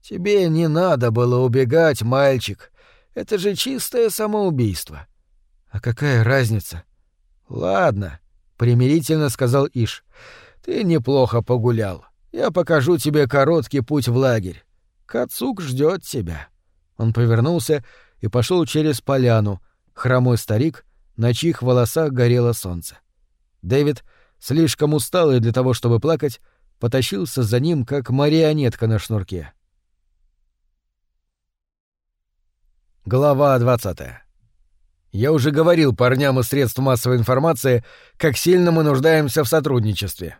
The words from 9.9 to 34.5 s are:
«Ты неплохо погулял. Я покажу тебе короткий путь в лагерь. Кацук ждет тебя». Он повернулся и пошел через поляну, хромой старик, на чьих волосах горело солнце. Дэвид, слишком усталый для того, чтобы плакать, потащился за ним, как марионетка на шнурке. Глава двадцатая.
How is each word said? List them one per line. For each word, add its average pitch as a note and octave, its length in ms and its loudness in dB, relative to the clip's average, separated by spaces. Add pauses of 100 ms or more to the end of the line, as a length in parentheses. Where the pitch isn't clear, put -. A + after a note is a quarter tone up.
«Ты B3 200 -4
неплохо C3 580 2
погулял. A2 640 -2 (260)
Я - 180 -2
покажу D#3+ 460 2
тебе D3 300 0
короткий C#3+ 540 0
путь C3 280 -2
в A#2+ 80 0
лагерь. A2+ 480 -2 (400)
Кацук A#3+ 560 -6
ждет D3+ 420 -2
тебя». E2+ 460 -10 (480)
Он A2+ 160 -2
повернулся A#2+ 720 0 (360)
и G#2 80 -6
пошел D#3 380 0
через D3+ 340 -2
поляну, A2+ 600 0 (340)
хромой B2 440 2
старик, A#2 460 -2 (320)
на A#2 180 2
чьих D#3+ 280 -2
волосах B2+ 500 0
горело A#2+ 400 2
солнце. F2+ 460 -10 (640)
Дэвид, C#3 420 0 (340)
слишком D3+ 560 0
усталый D3 460 2
для A2+ 120 0
того, B2+ 220 0
чтобы A#2 260 0
плакать, D3+ 400 -2 (380)
потащился C3 640 -2
за A#2 180 0
ним, D3+ 240 0
как C3+ 260 -6
марионетка D3 760 2
на A2 120 0
шнурке. F#2 540 -8 (3500)
Глава C3+ 540 2
двадцатая. A2 640 -2 (880)